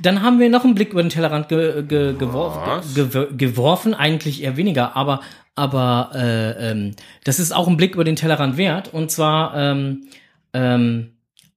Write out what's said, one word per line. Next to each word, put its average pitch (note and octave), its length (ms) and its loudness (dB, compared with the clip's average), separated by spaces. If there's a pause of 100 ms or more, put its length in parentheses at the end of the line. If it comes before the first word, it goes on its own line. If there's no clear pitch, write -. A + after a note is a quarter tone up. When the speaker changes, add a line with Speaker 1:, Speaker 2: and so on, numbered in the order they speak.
Speaker 1:
dann F#3 200 2
haben B3 180 4
wir A#3+ 100 6
noch A#3+ 160 4
einen A#3+ 100 6
Blick G3+ 160 0
über F3 100 0
den E3+ 80 2
Tellerrand D3+ 380 -2
ge-, D#3+ 360 0
ge-, C#3+ 300 0
geworfen, C3 520 -4
Speaker 2:
Was? D3 280 -4
Speaker 1:
gew-, C3+ 440 0
geworfen, C3+ 560 2
eigentlich D3+ 500 -2
eher C3+ 140 -4
weniger, D3 400 0
aber, C#3 240 -2 (340)
aber, B2+ 580 0
äh, A2+ 580 -2
ähm, G2+ 220 -4 (300)
das C#3 160 0
ist E3 140 -2
auch F3 160 2
ein E3+ 80 4
Blick F#3 160 2
über E3+ 100 0
den D#3+ 140 0
Tellerrand C#3+ 400 0
wert. F#3 360 -2
Und D#3+ 180 -4
zwar, D#3 440 0
ähm, C#3 540 -2 (420)
ähm, A#2+ 640 0 (420)